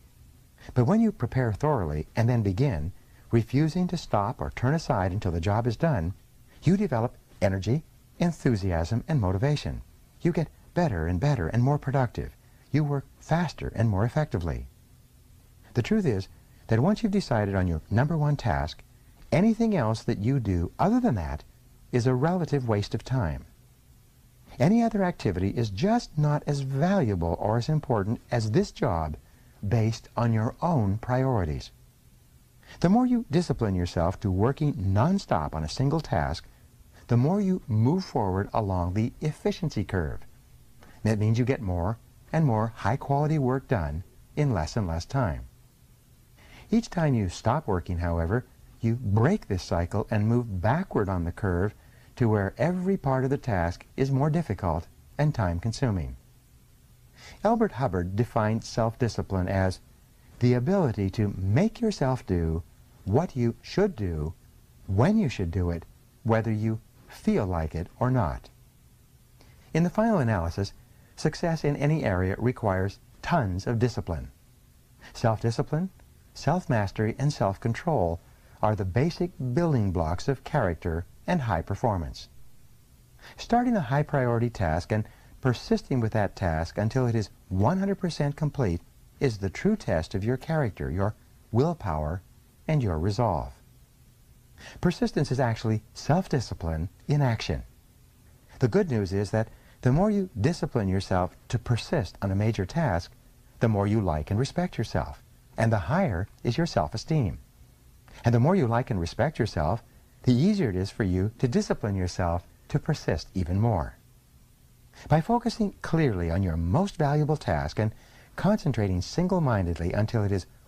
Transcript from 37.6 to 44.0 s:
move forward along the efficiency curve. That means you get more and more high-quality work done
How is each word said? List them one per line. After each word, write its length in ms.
move 380
forward 480
along 420
the 260
efficiency 600
curve. 380
That 160
means 200
you 60
get 160
more 380
and 120
more 320
high-quality 640
work 260
done 380